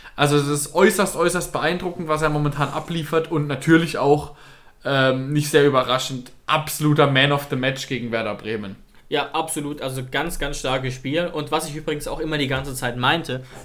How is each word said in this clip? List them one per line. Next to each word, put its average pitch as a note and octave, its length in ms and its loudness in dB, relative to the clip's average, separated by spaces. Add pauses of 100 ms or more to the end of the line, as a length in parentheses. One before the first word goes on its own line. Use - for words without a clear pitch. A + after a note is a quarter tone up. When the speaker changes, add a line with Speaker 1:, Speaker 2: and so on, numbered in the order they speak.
(140)
Speaker 1:
Also C#3+ 220 4
es C#3+ 100 2
ist C#3+ 300 -2
äußerst, G3+ 400 4
äußerst E3+ 360 0
beeindruckend, F3 540 -4
was D#3 160 0
er D#3+ 60 4
momentan D3 400 0
abliefert D#3+ 640 -2
und D3 160 0
natürlich D#3+ 500 2
auch, C#3+ 380 2 (480)
ähm, C3 480 2
nicht D3 160 0
sehr D3 180 6
überraschend, B2+ 640 0 (160)
absoluter D3+ 640 4
Man C#3 240 4
of C#3+ 180 -2
the C#3+ 60 -2
Match C3 320 -2
gegen A#2+ 240 -6
Werder A2 240 -2
Bremen. G#2 400 -6 (320)
Speaker 2:
Ja, C#3+ 240 -2
absolut, D3 480 -4
also C3 280 -6
ganz, D3+ 300 -4
ganz - 200 -4
starkes C3 360 -2
Spiel. D#3 320 -2
Und D3+ 240 -6
was D#3 180 -2
ich D3 60 -8
übrigens D3+ 320 -6
auch C#3 140 -6
immer D#3 180 -2
die C#3+ 100 0
ganze C3 260 -4
Zeit B2 220 -4
meinte, C3 480 0 (200)